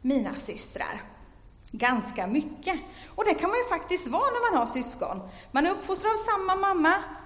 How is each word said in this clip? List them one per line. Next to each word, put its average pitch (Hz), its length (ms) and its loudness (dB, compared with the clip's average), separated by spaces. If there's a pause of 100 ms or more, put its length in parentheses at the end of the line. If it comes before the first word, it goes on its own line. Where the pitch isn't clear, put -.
mina 240 340 2
systrar. - 640 -8 (680)
Ganska 226 560 0
mycket. 302 520 -2 (360)
Och 427 100 2
det 403 80 6
kan 349 160 2
man 466 100 2
ju 480 60 2
faktiskt - 420 -2
vara 381 240 2
när 480 200 2
man 311 80 4
har 233 80 2
syskon. - 640 -4 (220)
Man 277 140 4
är 359 60 4
uppfostrad 392 420 0
av 427 40 2
samma 403 380 2
mamma 381 480 4 (220)